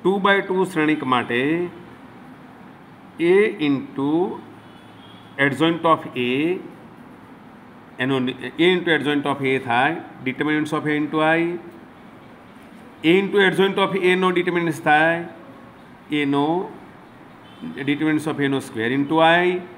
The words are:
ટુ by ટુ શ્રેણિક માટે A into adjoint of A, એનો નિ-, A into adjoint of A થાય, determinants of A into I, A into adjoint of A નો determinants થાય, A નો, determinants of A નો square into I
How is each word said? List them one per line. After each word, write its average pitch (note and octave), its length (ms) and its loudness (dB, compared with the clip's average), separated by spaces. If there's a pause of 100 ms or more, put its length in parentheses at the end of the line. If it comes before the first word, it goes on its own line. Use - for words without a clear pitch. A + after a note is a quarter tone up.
ટુ F3 100 2 (140)
by G3 140 4
ટુ F#3 260 0
શ્રેણિક D3+ 380 0
માટે C3 640 0 (1500)
A F3 180 4 (220)
into C#3 500 -2 (1300)
adjoint D3 460 0
of D#3+ 220 2 (100)
A, C#3 440 -2 (1400)
એનો C3 200 0
નિ-, B2+ 400 -4
A E3 160 6
into E3+ 200 0
adjoint C#3+ 300 0
of C#3 160 -2
A C3+ 180 0
થાય, B2 380 0 (260)
determinants D3+ 480 -2
of D3+ 160 -4
A D3+ 80 0
into D3+ 260 -2
I, E3+ 380 0 (1400)
A E3 160 4
into G3 200 0
adjoint F#3+ 380 2
of F#3+ 180 0
A F3+ 200 2
નો F#3 160 2
determinants F3 480 -2
થાય, E3 480 2 (840)
A D3 140 0
નો, C#3+ 200 0 (1300)
determinants D3 520 -2
of C#3 120 -6
A C#3+ 80 0
નો C#3 120 -2
square A#2 400 -4
into C#3+ 200 0
I F3 420 2 (160)